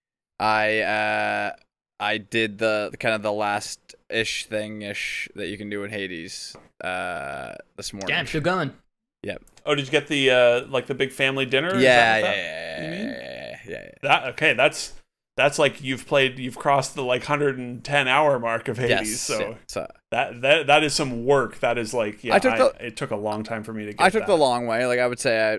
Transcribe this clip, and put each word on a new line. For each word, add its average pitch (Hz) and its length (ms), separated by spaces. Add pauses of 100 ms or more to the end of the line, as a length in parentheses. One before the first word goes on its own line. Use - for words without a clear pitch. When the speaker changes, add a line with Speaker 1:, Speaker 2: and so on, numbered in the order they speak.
(380)
Speaker 1:
I, 107 420
uh, 104 720 (460)
I 107 200
did 107 400
the, 107 320
the - 80
kind 113 160
of 104 80
the 104 100
last-ish - 1120
thing-ish 107 880
that 98 120
you 87 100
can 104 140
do 104 120
in 101 80
Hades, 92 640 (300)
uh, 73 720 (240)
this - 160
morning. 98 140
Speaker 2:
Damn, 147 180
still 156 160
going. 165 320 (480)
Speaker 1:
Yep. 98 200 (220)
Speaker 3:
Oh, 147 100
did 143 120
you 131 40
get 147 180
the, 135 220
uh, 123 360
like, 127 200
the 139 80
big 131 180
family 135 340
dinner? 135 280
Is 123 80
Speaker 1:
Yeah, 117 380
Speaker 3:
that 107 80
what 101 80
Speaker 1:
yeah, 95 60 (340)
Speaker 3:
that - 60
Speaker 1:
yeah, - 20
Speaker 3:
you 160 60
mean? 185 180
Speaker 1:
yeah, 62 140
yeah, 62 340 (100)
yeah, - 180
yeah. 50 60 (120)
Speaker 3:
That, 139 220 (100)
okay, 151 180
that's, 135 400 (460)
that's 143 200
like 143 240
you've 131 240
played, 135 320
you've 123 200
crossed 143 360
the, 147 80
like, 123 220
hundred 143 340
and 123 240
ten 143 260
hour 139 300
mark 113 300
of 117 100
Hades, 123 120 (200)
Speaker 1:
Yes, 101 100
Speaker 3:
so 120 180
Speaker 1:
yeah, 107 160 (120)
so - 200 (240)
Speaker 3:
that, 120 320
that, 147 240
that 151 180
is 143 100
some 127 320
work. 135 340
That 117 180
is 113 160
like, 107 300
yeah, 117 100
Speaker 1:
I - 40
took 196 160
Speaker 3:
I, 113 40
Speaker 1:
the - 160 (120)
Speaker 3:
it 113 100
took 139 140
a 110 60
long 107 260
time 110 200
for 113 120
me 107 120
to 104 80
get - 80
Speaker 1:
I 185 80
took 208 120
Speaker 3:
that. 196 60
Speaker 1:
the 196 80
long 123 300
way. 117 200
Like, 123 120
I 123 80
would 123 120
say 110 360
I, 107 40